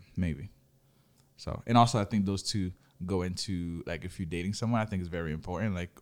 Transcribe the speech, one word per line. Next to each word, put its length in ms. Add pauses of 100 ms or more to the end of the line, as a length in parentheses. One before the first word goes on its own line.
(180)
maybe. 320 (880)
So, 280
and 120
also 220
I 60
think 200
those 180
two 280 (340)
go 160
into, 640
like, 180
if 160
you're 60
dating 280
someone, 280
I 40
think 160
it's 80
very 220
important, 440
like, 160 (100)